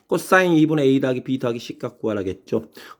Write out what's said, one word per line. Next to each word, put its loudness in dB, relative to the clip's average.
코사인 2
이분의 4
A 4
더하기 -2
B -4
더하기 -4
C값 -12
구하라겠죠. -6